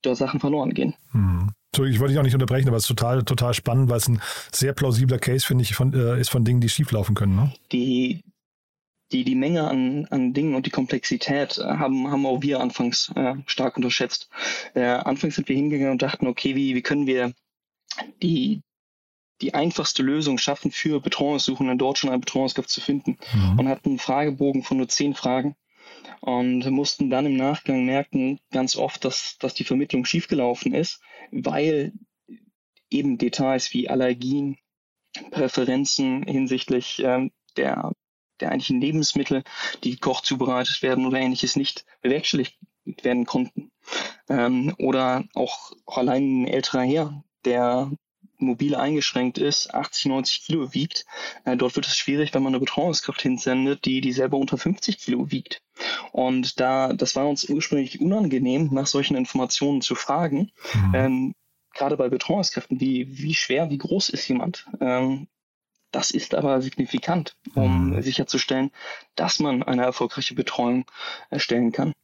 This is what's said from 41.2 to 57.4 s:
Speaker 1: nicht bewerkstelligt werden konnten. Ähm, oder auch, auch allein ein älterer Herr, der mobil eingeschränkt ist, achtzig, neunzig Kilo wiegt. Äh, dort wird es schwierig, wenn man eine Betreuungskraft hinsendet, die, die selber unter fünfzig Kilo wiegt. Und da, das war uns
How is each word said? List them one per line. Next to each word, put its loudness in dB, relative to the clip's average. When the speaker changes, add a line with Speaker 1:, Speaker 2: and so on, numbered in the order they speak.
Speaker 1:
nicht -2
bewerkstelligt 0
werden 0
konnten. -4
Ähm, 2
oder 0
auch, -4
auch -4
allein 2
ein 0
älterer 0
Herr, 0
der 2
mobil 0
eingeschränkt 0
ist, 0
achtzig, -4
neunzig -2
Kilo -2
wiegt. -4
Äh, 0
dort 0
wird -2
es -2
schwierig, 0
wenn 2
man 2
eine 2
Betreuungskraft -2
hinsendet, 0
die, 0
die 0
selber 2
unter 0
fünfzig -2
Kilo -2
wiegt. -6
Und 0
da, 2
das -2
war 0
uns -2